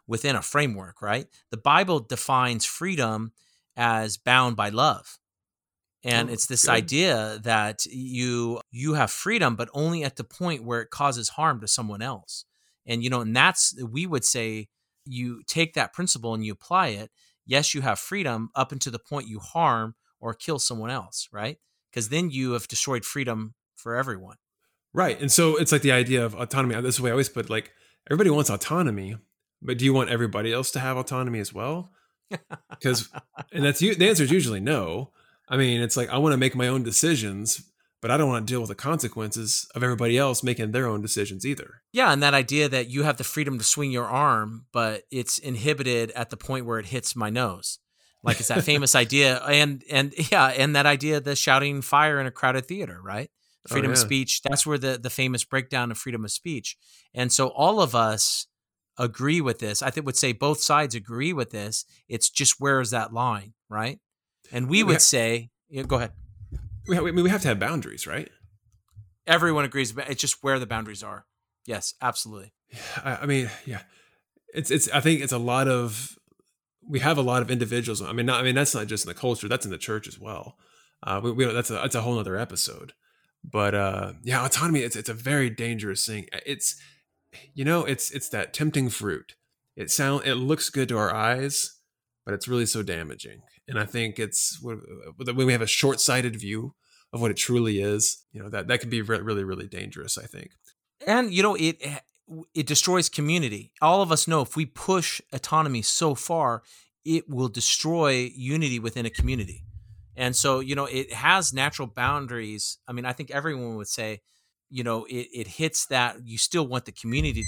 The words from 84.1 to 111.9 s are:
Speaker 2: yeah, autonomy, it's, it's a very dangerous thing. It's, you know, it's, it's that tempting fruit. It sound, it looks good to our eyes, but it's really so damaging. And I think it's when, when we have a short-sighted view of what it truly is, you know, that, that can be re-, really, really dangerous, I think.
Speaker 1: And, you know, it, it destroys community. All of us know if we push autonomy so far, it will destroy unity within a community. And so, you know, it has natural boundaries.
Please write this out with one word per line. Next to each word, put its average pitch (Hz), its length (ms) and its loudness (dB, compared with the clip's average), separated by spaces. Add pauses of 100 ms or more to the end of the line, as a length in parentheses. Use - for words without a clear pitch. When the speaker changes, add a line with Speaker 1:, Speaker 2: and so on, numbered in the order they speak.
Speaker 2:
yeah, 123 220 0
autonomy, 147 360 2
it's, 120 160 -4
it's 110 120 -6
a 117 60 -6
very 131 340 0
dangerous 110 560 -4
thing. 107 220 -6 (180)
It's, - 320 -4 (800)
you 135 100 -4
know, 160 200 2
it's, - 260 -2
it's - 200 -8
that 104 220 -4
tempting 143 380 0
fruit. - 460 -6 (400)
It 85 140 -6
sound, 139 360 0
it 135 80 2
looks 131 340 0
good 131 200 -2
to 117 100 0
our 104 160 2
eyes, 127 640 -2 (480)
but 101 80 -4
it's 101 140 -6
really 120 180 0
so 110 160 -2
damaging. 82 600 -8 (260)
And 127 100 -4
I 104 80 0
think 113 320 -4
it's - 420 -2
when, 113 220 -10 (340)
when 127 300 0
we 127 60 6
have 117 100 2
a 110 40 -2
short-sighted 127 680 2
view 110 380 -8 (380)
of 120 80 -6
what 113 100 2
it 98 60 -2
truly 113 440 2
is, 104 520 0
you 104 100 -14
know, 101 80 -14
that, 98 160 -6
that 123 140 2
can 117 100 -8
be 117 100 -2
re-, 107 200 -2
really, 101 240 -4
really 95 240 -8
dangerous, 95 500 -8
I 110 60 -14
think. - 260 -18 (560)
Speaker 1:
And, 233 260 2
you 180 100 4
know, 202 120 4
it, 165 260 0 (760)
it 151 120 -2
destroys 175 420 4
community. 147 720 -2
All 180 220 6
of 165 100 2
us 156 160 2
know 160 140 4
if - 120 -6
we 156 120 -2
push - 540 -2 (120)
autonomy 135 500 0
so 151 320 2
far, 131 480 0 (440)
it 160 220 2
will 127 200 0
destroy 131 840 2
unity 131 440 0
within 113 280 -4
a 110 40 -6
community. 113 540 -2 (520)
And 127 200 0
so, 131 240 4
you 135 140 -4
know, 143 120 0
it 131 260 -4
has 151 400 2
natural 135 360 -2
boundaries. 120 960 -4